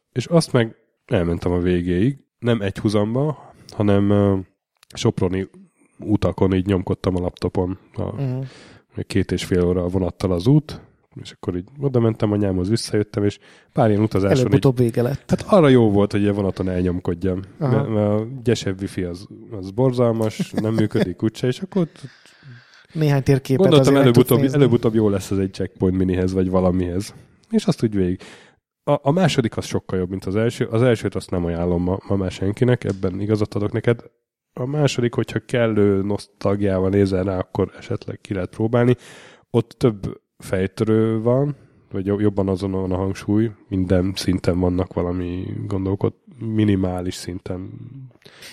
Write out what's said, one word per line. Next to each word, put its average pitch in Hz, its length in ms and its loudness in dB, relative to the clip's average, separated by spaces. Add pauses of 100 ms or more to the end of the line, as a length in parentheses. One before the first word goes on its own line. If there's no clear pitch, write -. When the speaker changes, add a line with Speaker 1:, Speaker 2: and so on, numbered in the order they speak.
(120)
Speaker 1:
És 120 140 -4
azt 170 260 2
meg 113 240 2 (300)
elmentem 87 460 0
a 90 80 2
végéig, 90 640 0 (160)
nem 117 220 0
egy 98 160 -4
huzamba, 110 760 -2 (200)
hanem, 101 360 2
ö, 101 280 4 (560)
soproni 95 540 -2 (520)
utakon - 540 0
így 92 120 0
nyomkodtam 92 500 -2
a 90 40 -2
laptopon. 90 580 -4 (160)
A 98 100 -8 (180)
Speaker 2:
Mhm. 131 180 -6 (680)
Speaker 1:
két - 240 -2
és 90 140 -4
fél 90 200 0
óra 90 180 0
a 87 40 -2
vonattal 92 440 -2
az 87 160 -2
út, 147 340 2 (400)
és - 100 -18
akkor - 240 -8
így 90 100 -8 (140)
oda 135 200 0
mentem 113 320 2
anyámhoz, 95 380 0
visszajöttem, 104 540 -2
és 101 160 0 (340)
pár 117 160 4
ilyen 104 120 2
utazáson 98 380 2
Speaker 2:
Előbb-utóbb 127 400 2
Speaker 1:
így 123 60 4
Speaker 2:
vége 117 160 0
lett. 131 280 -4
Speaker 1:
Hát - 180 -2
arra 175 200 6
jó 120 240 6
volt, 101 200 2
hogy 104 100 0
ilyen 101 140 2
vonaton 98 340 -2
elnyomkodjam. 90 720 -2 (180)
Speaker 2:
Aha. 139 160 0
Speaker 1:
Mert, 110 140 0
mert 104 320 0
a 113 60 -6 (160)
gyesebb 104 380 0
wifi 95 220 -6
az, 90 240 -10 (240)
az 95 200 -12
borzalmas, 120 800 0
nem 110 220 -2
működik 107 500 0
úgyse, 110 240 -2
és 123 120 -4
akkor 190 220 -4
ott - 180 -6 (960)
Speaker 2:
Néhány 143 280 0
térképet 131 380 2
Speaker 1:
Gondoltam, 156 180 6
Speaker 2:
azért 135 160 6
meg 139 80 4
Speaker 1:
előbb-utóbb, 123 240 6 (100)
Speaker 2:
tudsz 110 40 2
nézni. 135 160 0
Speaker 1:
előbb-utóbb 117 360 4
jó 107 160 4
lesz 98 220 -2
ez 98 60 -2
egy 98 160 -2
checkpoint 92 440 -2
minihez, 92 360 0
vagy 92 160 0
valamihez. 92 640 0 (360)
És 220 160 0
azt - 180 -2
úgy 107 120 0
végig. 92 240 -2 (640)
A, 143 180 0
a 139 100 0
második 151 460 0
az - 80 -6
sokkal - 340 -6
jobb, 90 100 -4
mint 92 160 -8
az 95 100 -4
első. 113 300 -2
Az 113 160 0
elsőt 113 340 0
azt - 160 -10
nem 90 140 -2
ajánlom 87 380 -2
ma, 92 140 -2 (100)
ma 101 80 0
már 92 160 -2
senkinek, 120 520 0
ebben 98 380 -4
igazat 104 320 -2
adok 104 180 -4
neked. 117 280 -2 (540)
A 127 120 -8
második, 135 480 0
hogyha 113 260 -4
kellő 107 640 0
nosztalgiával 101 840 -2
nézel 98 340 2
rá, 95 140 -4
akkor 92 400 -4
esetleg - 440 -10
ki - 120 -8
lehet 92 160 -6
próbálni. 120 460 2 (540)
Ott - 280 -2
több 107 440 -2 (160)
fejtörő 110 840 0
van, 135 340 0 (360)
vagy 95 140 -4
jo-, 101 140 0
jobban 98 300 2
azon 95 220 -2
van 95 200 -2
a 90 40 -2
hangsúly, 104 560 0 (160)
minden 95 480 0
szinten 90 440 0
vannak 90 340 0
valami 90 520 -4 (220)
gondolkod-, 95 460 -2 (260)
minimális 95 760 0
szinten 92 540 -10 (840)